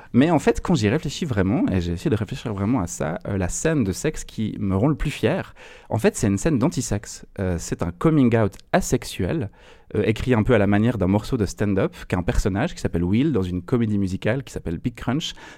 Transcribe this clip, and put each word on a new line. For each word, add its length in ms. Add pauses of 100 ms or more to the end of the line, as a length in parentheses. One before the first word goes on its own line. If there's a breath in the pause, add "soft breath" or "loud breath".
(120)
Mais 180
en 80
fait, 220
quand 140
j'y 140
réfléchis 360
vraiment, 460
et 100
j'ai 120
essayé 180
de 60
réfléchir 380
vraiment 260
à 60
ça, 400
euh, 100
la 120
scène 360
de 80
sexe 320
qui 340
me 180
rend 120
le 60
plus 160
fier, 440 (360 loud breath)
en 80
fait, 180
c'est 120
une 100
scène 200
d'antisexe. 680 (120)
Euh, 200
c'est 240
un 100
coming 440
out 180 (180)
asexuel, 800 (440 soft breath)
euh, 100
écrit 300
un 80
peu 120
à 40
la 80
manière 320
d'un 100
morceau 280
de 100
stand-up 480 (140)
qu'un 140
personnage 520
qui 60
s'appelle 240
Will, 280
dans 100
une 200
comédie 360
musicale 460
qui 80
s'appelle 260
Big 160
Crunch, 400 (240 loud breath)